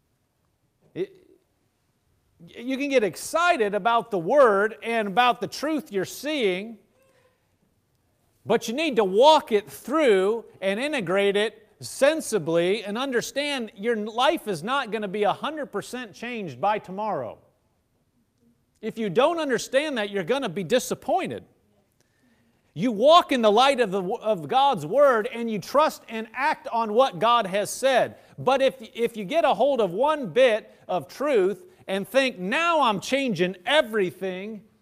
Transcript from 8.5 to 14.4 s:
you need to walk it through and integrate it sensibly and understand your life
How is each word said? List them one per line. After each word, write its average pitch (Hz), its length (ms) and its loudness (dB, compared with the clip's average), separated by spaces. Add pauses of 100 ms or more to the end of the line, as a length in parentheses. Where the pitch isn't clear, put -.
you 220 60 -4
need 294 220 -2
to 220 80 4
walk 254 460 6
it 202 200 0
through 220 760 2 (160)
and 196 180 -2
integrate 202 580 0
it 214 220 -2 (220)
sensibly 190 1040 0
and 202 120 -8
understand 262 760 -4
your 220 220 -2
life 233 500 -2